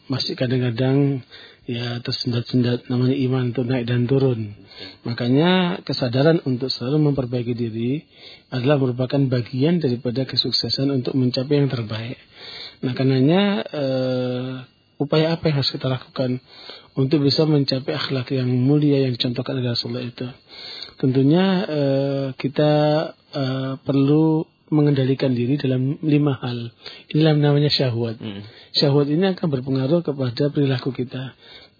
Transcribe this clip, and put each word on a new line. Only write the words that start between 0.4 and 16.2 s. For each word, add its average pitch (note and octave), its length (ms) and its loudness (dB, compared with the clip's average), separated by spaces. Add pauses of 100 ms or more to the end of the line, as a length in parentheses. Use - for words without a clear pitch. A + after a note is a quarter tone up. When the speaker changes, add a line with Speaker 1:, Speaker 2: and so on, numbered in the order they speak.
Speaker 1:
ya, A#2+ 320 -6
tersendat-sendat, A#2+ 880 -2
namanya B2+ 320 2
iman B2+ 320 0
itu C3 100 -2
naik B2 220 -2
dan A#2+ 240 0
turun. A#2 480 0 (480)
Makanya D#3+ 800 2
kesadaran C#3 640 2
untuk B2+ 240 -2
selalu D3 400 0
memperbaiki B2 400 -2
diri A#2 560 -4 (400)
adalah C3+ 320 2
merupakan B2+ 480 0
bagian C3 560 0
daripada B2 400 -2
kesuksesan B2+ 680 -2
untuk C3 240 -2
mencapai C3+ 460 2
yang C#3 80 4
terbaik. A#2 480 -6 (640)
Nah, B2+ 160 -4
karenanya, C3+ 480 4 (240)
eh, B2+ 880 -4 (440)
upaya D#3 380 0
apa E3 160 -2
yang C#3 80 0
harus - 160 -2
kita C3+ 160 -4
lakukan B2+ 480 -4 (560)